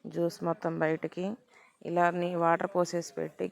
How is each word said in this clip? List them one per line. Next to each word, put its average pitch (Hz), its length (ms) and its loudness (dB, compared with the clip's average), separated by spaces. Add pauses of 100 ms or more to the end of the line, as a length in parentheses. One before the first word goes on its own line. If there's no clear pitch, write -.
జ్యూస్ 170 380 -2
మొత్తం 165 360 -2
బయటికి. 160 460 -2 (600)
ఇలా 175 260 4
నీ 175 240 -2
వాటర్ 170 400 4
పోసేసి 175 380 0
పెట్టి 165 380 -6